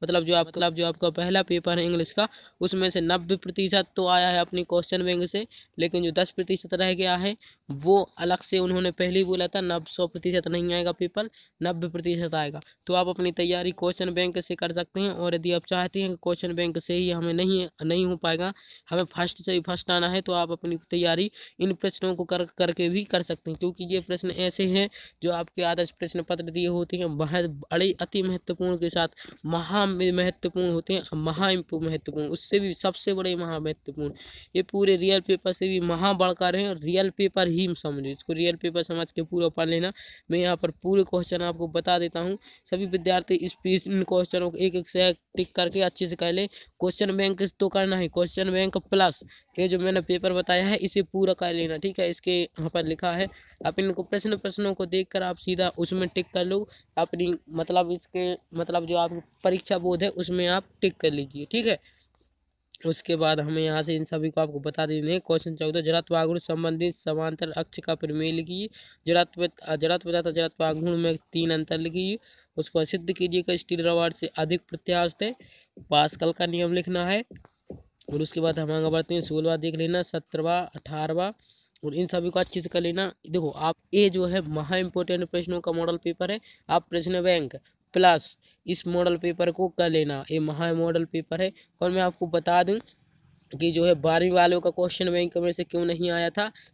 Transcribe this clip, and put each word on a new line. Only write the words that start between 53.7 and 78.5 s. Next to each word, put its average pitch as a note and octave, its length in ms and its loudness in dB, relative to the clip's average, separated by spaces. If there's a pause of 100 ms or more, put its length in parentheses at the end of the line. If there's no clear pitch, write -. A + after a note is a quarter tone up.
इनको F#3+ 240 0
प्रश्न, G#3 340 -2
प्रश्नों G3 360 -2
को F#3 140 -4
देखकर F#3 360 -2
आप F3+ 140 -4
सीधा F3+ 400 0
उसमें F#3 320 0
टिक F3+ 240 -4
कर F3+ 120 0
लो, G3 220 -2 (300)
अपनी, F3 360 0 (180)
मतलब E3+ 400 0
इसके, F3+ 400 -4 (220)
मतलब E3+ 320 -2
जो F3 120 0
आपकी E3+ 240 0 (220)
परीक्षा F#3 340 0
बोर्ड F3+ 260 0
है G3+ 80 2
उसमें F3+ 360 -2
आप F#3 200 0 (140)
टिक F#3 160 2
कर D#3+ 140 2
लीजिए, C#3+ 360 -6
ठीक A3+ 200 0
है। G3+ 120 2 (1080)
उसके E3 300 -2
बाद D#3 240 2
हमें D#3 240 -2
यहाँ D#3 180 0
से D#3+ 140 -2
इन D#3+ 100 -2
सभी D#3+ 240 -2
को D#3+ 120 0
आपको D3 200 -2
बता D3+ 240 -4
देने D#3 260 0
हैं। F#3 100 2
क्वेश्चन E3 340 0
चौदह, D#3 260 -2
जड़त्व E3 340 0
आघूर्ण D#3+ 260 2
संबंधित E3 540 -2
समांतर D#3+ 580 -4
अक्ष - 260 -6
का E3 160 -2
प्रमेय D#3 360 -2
लिखिए। F3+ 380 -4 (380)
जड़त्व, F3 400 2 (280)
जड़त्व E3+ 360 0
तथा E3+ 200 0
जड़त्व E3 320 -2
आघूर्ण D#3+ 340 0
में E3 180 2 (180)
तीन E3 180 0
अंतर D#3+ 260 0
लिखिए। F#3 400 -2 (400)
उसको D#3+ 280 0
सिद्ध E3+ 260 -4
कीजिए F3+ 300 0
कि F3+ 160 -2
स्टील E3+ 240 -4
रबर E3+ 300 2
से E3 260 -6
अधिक D#3+ 320 0
प्रत्यास्थ F3 540 -2
है। A3+ 100 -4 (560)
पास्कल D3+ 420 2
का F3 140 -2
नियम E3+ 280 0
लिखना F3+ 340 -2
है। G#3 160 0 (880)
और D3 120 -2
उसके D#3 200 -4
बाद D#3+ 180 0